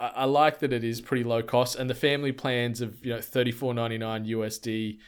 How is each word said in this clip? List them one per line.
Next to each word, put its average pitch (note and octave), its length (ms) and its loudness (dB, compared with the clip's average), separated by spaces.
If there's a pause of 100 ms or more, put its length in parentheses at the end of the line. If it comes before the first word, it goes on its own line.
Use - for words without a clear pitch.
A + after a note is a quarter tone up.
I, A#2+ 60 -2
I C3 180 -2
like D3 340 6
that C3 140 0
it A#2 100 0
is A2+ 180 -2
pretty B2 220 -2
low A#2 200 2
cost, B2 340 2
and B2+ 120 -2
the B2 60 -2
family C#3+ 360 2
plans A#2+ 500 -2
of, G#2+ 240 -8
you A#2+ 80 -2
know, A2+ 80 -6
thirty-four B2 520 0
ninety-nine A2+ 520 -2
U A2 180 -2
S G#2+ 140 -4
D, A2 500 -4